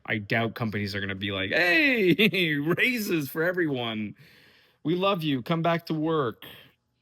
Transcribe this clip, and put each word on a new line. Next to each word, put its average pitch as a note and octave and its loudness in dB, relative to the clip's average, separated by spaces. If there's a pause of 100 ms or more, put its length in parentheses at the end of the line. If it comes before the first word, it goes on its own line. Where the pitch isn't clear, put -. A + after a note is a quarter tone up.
I A2+ -4
doubt A2+ -2
companies G#2 -4
are G2+ -4
gonna G2 -6
be G2 -6
like, G2 -2
Hey, G3 4
<laughs> D3+ 0
raises G3 0
for D#3+ -6
everyone. B2 -2 (680)
We D#3+ 0
love F#3 0
you. C#3 0
Come E3 -2
back E3 0
to E3 -4
work. D#3 -2 (560)